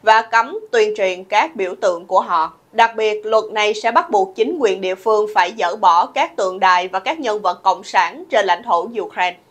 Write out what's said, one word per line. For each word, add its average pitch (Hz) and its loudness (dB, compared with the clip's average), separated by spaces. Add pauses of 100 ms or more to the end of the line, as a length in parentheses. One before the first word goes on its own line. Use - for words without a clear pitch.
và 220 4
cấm 233 -2 (120)
tuyên 214 2
truyền 185 -2
các 233 0
biểu 185 -4
tượng 185 -2
của 185 4
họ. 170 -2 (200)
Đặc 226 4
biệt, 214 -2
luật 220 2
này 214 0
sẽ 226 -2
bắt 330 2
buộc 196 0
chính 285 -2
quyền 196 0
địa 185 -4
phương 214 0
phải 202 0
dỡ 180 -2
bỏ 185 4
các 302 -4
tượng 190 -4
đài 185 4
và 190 -6
các 320 -6
nhân 214 -4
vật 180 -4
cộng 185 0
sản 196 -2
trên 208 2
lãnh 180 0
thổ 190 0 (120)
Ukraine. 180 -4 (140)